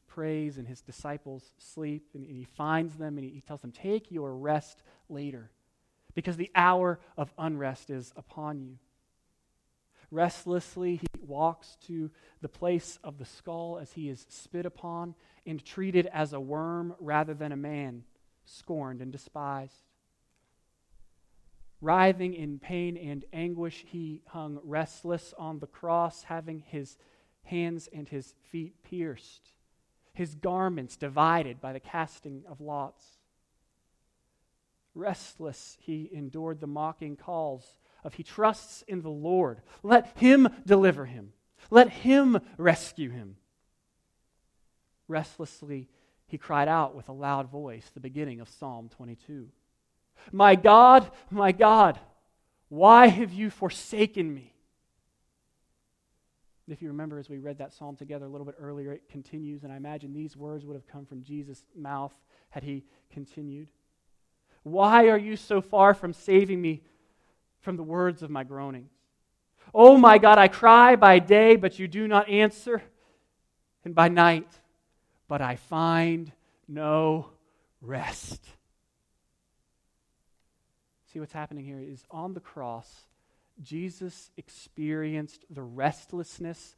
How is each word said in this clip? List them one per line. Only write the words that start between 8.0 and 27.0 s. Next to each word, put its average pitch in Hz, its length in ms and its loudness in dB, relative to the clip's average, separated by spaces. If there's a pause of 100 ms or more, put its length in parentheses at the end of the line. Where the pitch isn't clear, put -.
upon 151 440 -16
you." 127 180 -20 (1300)
Restlessly, 175 840 -8
he 170 120 -14 (100)
walks 156 580 -8 (100)
to 165 220 -12 (320)
the 151 80 -16
place 175 540 -8
of 143 160 -20
the 131 60 -18
skull 170 580 -18
as - 120 -20
he 156 140 -14
is 127 200 -18
spit - 360 -16
upon 170 520 -16 (280)
and - 200 -14
treated 180 420 -4
as 156 260 -8
a 139 60 -12
worm 165 640 -10
rather 151 340 -4
than 147 160 -12
a 143 60 -12
man, 139 480 -12 (400)
scorned, 135 560 -14
and 127 120 -16
despised. 139 720 -14 (2000)
Writhing 185 540 -2
in 147 240 -14
pain 175 380 -10
and 143 360 -16
anguish, 170 560 -12
he 156 400 -16
hung 151 340 -16
restless 160 760 -10
on 160 200 -14
the 143 80 -16
cross, 170 560 -6
having 160 380 -14
his 147 360 -16 (460)